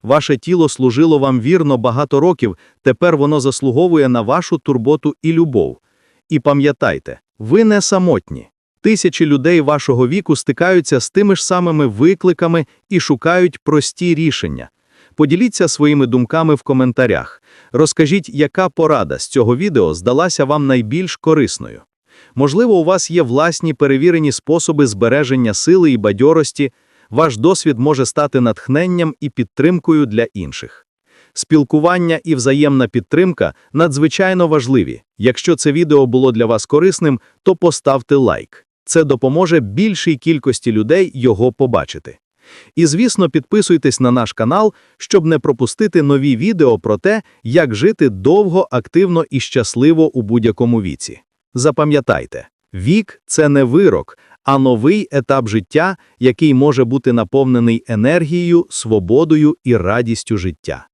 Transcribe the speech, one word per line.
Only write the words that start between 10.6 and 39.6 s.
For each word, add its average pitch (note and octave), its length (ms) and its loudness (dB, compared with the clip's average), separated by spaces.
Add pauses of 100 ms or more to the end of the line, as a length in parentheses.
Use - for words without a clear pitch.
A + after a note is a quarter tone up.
з - 100 -10
тими G3 260 2
ж - 100 -8
самими E3+ 400 0
викликами E3 800 0 (220)
і F3+ 120 0
шукають E3 580 0
прості D#3 560 -2
рішення. F2+ 560 -4 (440)
Поділіться F3 540 0
своїми D3 380 2
думками D3 480 0
в - 80 -6
коментарях. B2+ 800 -2 (300)
Розкажіть, D#3 560 0
яка D3 400 -2
порада A#2+ 500 -2
з - 100 -12
цього A#2+ 280 2
відео C3 380 0
здалася C3+ 500 -2
вам D3 220 -2
найбільш C3 500 -2
корисною. G2 680 -2 (520)
Можливо, F3+ 440 2
у D#3+ 60 0
вас F3+ 260 -2
є E3+ 120 0
власні D3+ 520 -2
перевірені D3 580 0
способи D3+ 540 0
збереження A#2 680 0
сили E3+ 380 2
і A#2+ 40 0
бадьорості, C3+ 760 0 (380)
ваш C3 260 0
досвід D3+ 420 0
може C3 280 0
стати C#3+ 340 -2
натхненням D#3 800 -2
і C#3+ 100 -8
підтримкою D3+ 760 -2
для A2+ 280 -2
інших. C#2+ 520 -14 (460)
Спілкування D#3+ 920 0
і D#3+ 100 -2
взаємна C3+ 540 2
підтримка D3 680 -2 (180)
надзвичайно E3 760 0
важливі. A#2+ 540 -2 (160)
Якщо B2+ 380 0
це D3 160 -2
відео D3 340 2
було B2+ 260 2
для A2+ 140 0
вас A2 200 -2
корисним, D#3 540 0 (220)
то F#3 140 0
поставте C#3+ 580 0
лайк. A2 520 -2 (180)
Це D#3+ 200 0
допоможе D3 560 0